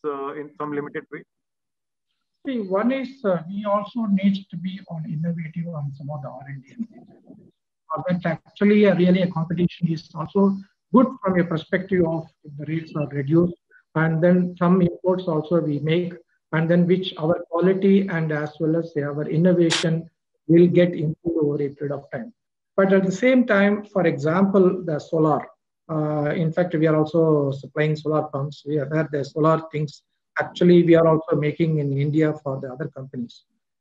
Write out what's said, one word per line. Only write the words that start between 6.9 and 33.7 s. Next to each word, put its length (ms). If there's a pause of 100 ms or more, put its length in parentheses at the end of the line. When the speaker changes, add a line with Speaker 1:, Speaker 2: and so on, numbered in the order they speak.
Speaker 2:
Uh, 100
but 200
actually, 600
uh, 100
really 260
a 80
competition 580
is 260
also 420 (360)
good 140 (160)
from 180
a 40
perspective 600
of 200 (180)
if 140
the 80
rates 300
are 120
reduced, 460 (400)
and 280
then 360
some 240
imports 420
also 360
we 180
make, 340 (400)
and 180
then 160
which 320
our 320
quality 580
and 220
as 300
well 160
as 200
our 320
innovation 800 (380)
will 200
get 280
improved 460
over 220
a 80
period 240
of 160
time. 220 (440)
But 160
at 140
the 60
same 340
time, 380
for 220
example, 800
the 140
solar, 480 (440)
uh, 440
in 180
fact, 220
we 120
are 100
also 560
supplying 440
solar 280
pumps. 420
We 120
are, 80
where 240
the 140
solar 380 (100)
things, 300 (380)
actually, 420
we 140
are 100
also 300
making 420
in 180
India 460
for 180
the 120
other 160
companies. 560 (360)